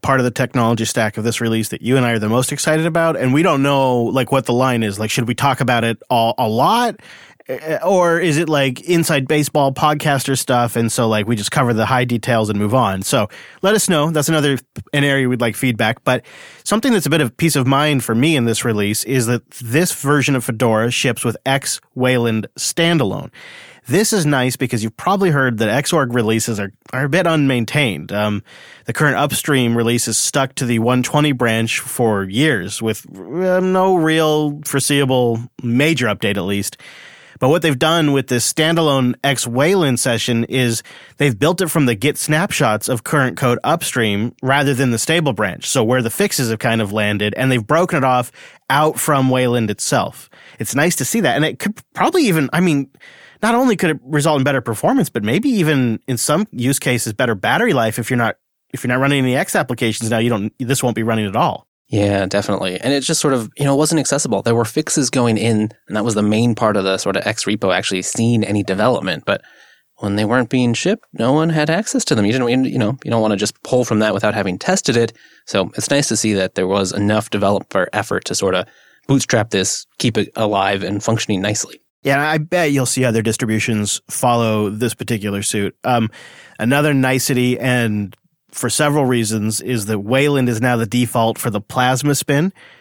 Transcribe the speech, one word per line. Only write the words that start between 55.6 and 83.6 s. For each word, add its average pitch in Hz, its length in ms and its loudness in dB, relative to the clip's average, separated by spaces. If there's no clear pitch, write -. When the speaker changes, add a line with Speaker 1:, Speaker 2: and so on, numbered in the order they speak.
Speaker 1:
in 120 100 -2
some 165 340 0
use 127 260 -2
cases, 120 360 -2
better 120 220 0
battery 147 360 0
life. 113 260 0
If 117 120 -6
you're 127 80 0
not, 113 180 0
if - 100 -10
you're 123 60 -2
not 127 100 2
running 139 200 2
any 127 180 0
X - 180 -2
applications 117 540 -2
now, 113 80 0
you 117 100 2
don't, 107 320 -2
this 127 240 -2
won't 117 140 0
be 113 60 -2
running 110 220 0
at 101 120 -4
all. 143 280 -2
Speaker 2:
Yeah, 101 380 0
definitely. 95 560 -2
And 131 100 -2
it's 139 160 -2
just 160 140 -2
sort 143 120 2
of, 117 220 -2
you 143 80 -4
know, 139 120 2
it - 20 2
wasn't 156 240 2
accessible. 123 400 -2
There 117 140 2
were 117 100 2
fixes 143 440 -2
going 120 280 2
in, 107 340 0
and 104 80 -8
that 107 80 -2
was 113 120 0
the 104 60 0
main 110 320 2
part 107 220 2
of 98 80 0
the 95 140 0
sort 95 180 -2
of 98 100 -2
X 110 200 -4
repo 104 280 0
actually 92 280 -2
seeing 117 420 0
any 104 180 -2
development. 98 640 0
But - 160 -2
when 101 180 -2
they 107 80 0
weren't 120 240 0
being 123 240 2
shipped, 190 400 -2
no 120 180 0
one 156 180 2
had 151 200 0
access 214 360 -2
to 135 100 0
them. 104 100 0
You 110 80 2
didn't, 131 320 0
you - 120 -4
know, 113 280 -2
you - 40 -8
don't 117 120 2
wanna 107 160 0
just - 260 -6
pull 123 220 0
from 107 140 0
that 107 140 2
without 104 200 -2
having 98 260 -4
tested 147 380 0
it. 117 160 0
So 95 320 -2
it's - 120 -6
nice 143 200 2
to 113 80 -2
see 107 160 0
that 95 220 -2
there 95 120 0
was 95 240 0
enough 104 380 0
developer 98 640 0
effort 101 320 -4
to 90 100 -6
sort 95 180 0
of 90 120 -2
bootstrap 123 440 2
this, - 340 -2
keep 113 200 0
it 104 180 -2
alive 101 480 0
and 101 180 -4
functioning 104 400 -2
nicely. - 380 -4
Speaker 1:
Yeah, 143 280 0
I 160 80 0
bet 160 340 0
you'll 135 140 2
see 127 180 0
other 113 180 2
distributions 107 800 0